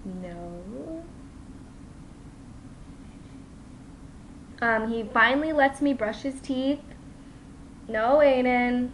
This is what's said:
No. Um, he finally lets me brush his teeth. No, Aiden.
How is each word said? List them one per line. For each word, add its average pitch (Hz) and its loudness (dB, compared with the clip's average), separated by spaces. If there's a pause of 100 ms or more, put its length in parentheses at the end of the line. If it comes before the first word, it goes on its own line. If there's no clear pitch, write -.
No. 185 -10 (3500)
Um, 226 2
he 226 -2
finally 254 4
lets 277 6
me 285 4
brush 226 -2
his 269 -4
teeth. 269 0 (1040)
No, 226 6
Aiden. 247 6